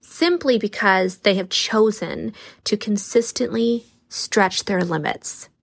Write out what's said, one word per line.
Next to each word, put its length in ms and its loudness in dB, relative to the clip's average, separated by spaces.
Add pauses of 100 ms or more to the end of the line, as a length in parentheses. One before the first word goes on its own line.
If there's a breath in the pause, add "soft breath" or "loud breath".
simply 560 0
because 640 0
they 160 4
have 140 -4
chosen 840 0 (300 loud breath)
to 120 0
consistently 1080 0 (240)
stretch 560 0
their 180 0
limits. 680 -4 (140)